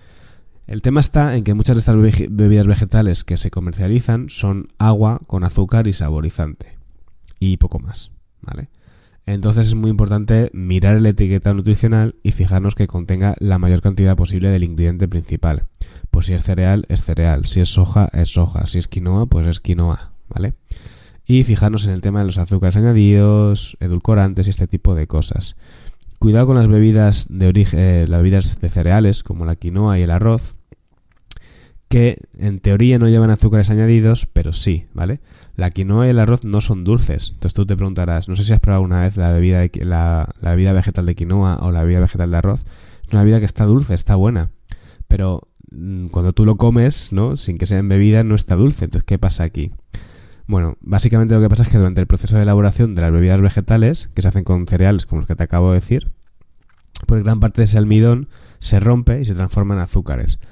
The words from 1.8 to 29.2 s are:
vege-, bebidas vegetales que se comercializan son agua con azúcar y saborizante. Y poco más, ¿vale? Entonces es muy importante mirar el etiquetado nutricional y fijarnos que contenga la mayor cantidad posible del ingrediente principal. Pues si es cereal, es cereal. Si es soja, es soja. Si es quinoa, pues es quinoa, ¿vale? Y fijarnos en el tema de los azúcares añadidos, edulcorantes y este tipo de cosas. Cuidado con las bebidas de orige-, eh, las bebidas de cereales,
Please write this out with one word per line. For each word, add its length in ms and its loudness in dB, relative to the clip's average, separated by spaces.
vege-, 340 2
bebidas 380 2
vegetales 560 0
que 140 -4
se 140 -4
comercializan 800 -4
son 380 -6
agua 500 0
con 180 -4
azúcar 420 0
y 60 -2
saborizante. 840 -6
Y 160 -2
poco 240 -2
más, 320 -14
¿vale? 280 -14
Entonces 420 0
es 80 0
muy 160 0
importante 640 0
mirar 440 0
el 80 4
etiquetado 500 0
nutricional 680 0
y 100 -2
fijarnos 440 0
que 120 -2
contenga 520 -4
la 200 0
mayor 220 2
cantidad 340 2
posible 340 0
del 140 0
ingrediente 440 -2
principal. 560 -4
Pues 160 0
si 60 -2
es 100 -2
cereal, 460 0
es 140 -2
cereal. 420 -2
Si 140 -2
es 100 2
soja, 440 2
es 200 -2
soja. 340 -2
Si 100 -6
es 100 -6
quinoa, 380 -4
pues 220 0
es 120 -2
quinoa, 540 -4
¿vale? 240 -6
Y 160 4
fijarnos 420 0
en 60 -2
el 100 -4
tema 180 -2
de 60 0
los 120 -4
azúcares 400 0
añadidos, 1040 2
edulcorantes 680 0
y 20 0
este 180 -2
tipo 280 0
de 120 -2
cosas. 500 -4
Cuidado 280 4
con 80 4
las 140 4
bebidas 600 4
de 200 0
orige-, 280 2
eh, 300 2
las 140 2
bebidas 400 0
de 80 -2
cereales, 540 0